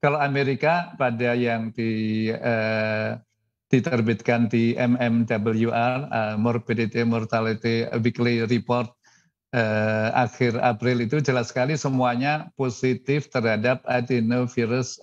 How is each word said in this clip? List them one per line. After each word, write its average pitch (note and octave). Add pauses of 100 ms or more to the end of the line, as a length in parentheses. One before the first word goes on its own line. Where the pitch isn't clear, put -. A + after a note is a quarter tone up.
Kalau D3
Amerika C#3+
pada A#2+
yang A2+
di, A2
eh, A2 (500)
diterbitkan A#2
di A#2
M A#2+
M A#2
W A2+
R, B2+
eh, G#2+
Morbidity A#2
Mortality A2+ (160)
Weekly A#2
Report, B2 (640)
eh, A2
akhir A#2+
April A#2+
itu D3
jelas B2+
sekali C3+
semuanya C3
positif C3
terhadap A2+
adenovirus A#2+